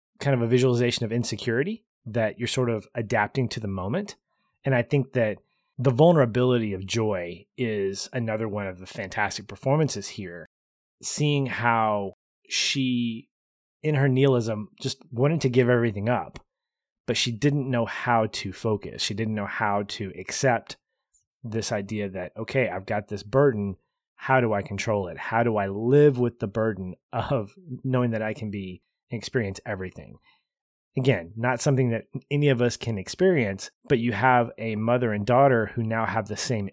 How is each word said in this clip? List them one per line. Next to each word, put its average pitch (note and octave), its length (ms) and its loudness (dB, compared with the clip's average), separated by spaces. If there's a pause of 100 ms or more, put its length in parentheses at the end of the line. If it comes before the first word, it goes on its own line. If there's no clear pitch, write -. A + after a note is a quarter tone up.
(200)
kind C#3 160 2
of A#2+ 60 0
a A#2 60 2
visualization B2 580 2
of G#2+ 80 -4
insecurity B2 720 -2 (200)
that A2 320 -2
you're A#2 120 -4
sort B2+ 200 0
of A2 240 -2
adapting A2+ 560 0
to - 120 -8
the G#2+ 80 -6
moment. G2+ 480 -6 (480)
And C3+ 100 2
I A#2+ 80 4
think C3+ 300 0
that G#2+ 240 0 (420)
the B2+ 100 2
vulnerability B2 840 4
of F#2 120 -6
Joy F#2 600 -4 (120)
is G2+ 540 -2
another A2+ 360 -4
one G2+ 200 -4
of F#2 120 -10
the F#2 60 -16
fantastic G2+ 640 -6
performances C3+ 640 -2
here. E2+ 380 -12 (540)
Seeing C#3+ 460 0
how A2 680 2 (360)
she, A#2+ 800 -2 (520)
in D3+ 140 0
her C#3 140 4
nihilism, A#2+ 580 2 (140)
just - 160 -6 (140)
wanted C#3 300 0
to C#3 80 2
give B2 200 4
everything A#2 400 2
up, G#2+ 300 -4 (680)
but A#2 100 -2
she B2+ 140 -2
didn't C#3 400 0
know A#2 140 2
how A2+ 420 2
to - 240 -8
focus. G2+ 500 -4
She - 120 -4
didn't A2 220 -4
know G2+ 120 -4
how G#2 360 0
to G2+ 360 -8
accept - 560 -2 (640)
this A2 300 -6
idea G#2 380 -4
that, F#2 260 -10
"Okay, A2+ 320 -2
I've F#2+ 180 -6
got G#2 220 -4
this G#2 160 -10
burden. G#2 540 2 (400)
How C3 240 2
do A2+ 100 2
I G2+ 100 0
control G2+ 460 -2
it? E2+ 100 -10
How A#2 240 0
do A#2 140 2
I G2+ 120 2
live B2 520 6
with A#2+ 200 0
the A2+ 100 -2
burden G2 460 -2 (180)
of A2+ 420 -4 (260)
knowing B2 300 2
that A2 100 -2
I G#2+ 120 -4
can G#2 180 -8
be F#2+ 300 -8 (280)
and A#2+ 80 -6
experience G2+ 480 -4
everything?" F#2+ 520 -10 (800)
Again, G#2+ 400 0
not B2 240 0
something C3 300 2
that A2+ 160 -2 (220)
any D3 200 2
of A#2+ 120 2
us A#2+ 140 2
can A2+ 220 -4
experience, A#2 760 0 (160)
but C3+ 120 2
you A#2 120 0
have A#2+ 460 4
a A2+ 180 -4
mother A#2 380 2
and G#2 120 -2
daughter B2 420 6
who - 140 -4
now A2+ 240 -2
have G#2+ 220 -2
the G#2 80 -8
same G#2 380 -4